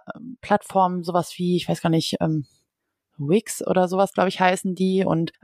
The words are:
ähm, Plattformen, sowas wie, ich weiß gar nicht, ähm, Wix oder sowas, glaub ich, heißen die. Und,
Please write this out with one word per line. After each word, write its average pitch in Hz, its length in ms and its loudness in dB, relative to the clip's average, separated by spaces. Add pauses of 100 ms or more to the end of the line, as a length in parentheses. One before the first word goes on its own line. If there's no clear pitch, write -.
(140)
ähm, - 260 -16
Plattformen, 180 640 0
sowas 175 320 -2
wie, 175 200 0
ich 165 120 -4
weiß 170 140 -2
gar 160 80 2
nicht, 160 300 0
ähm, 156 260 0 (720)
Wix 156 480 -2
oder 180 220 2
sowas, 190 240 0
glaub 185 160 0
ich, - 120 -4
heißen 185 340 2
die. 190 300 0
Und, 165 280 0 (120)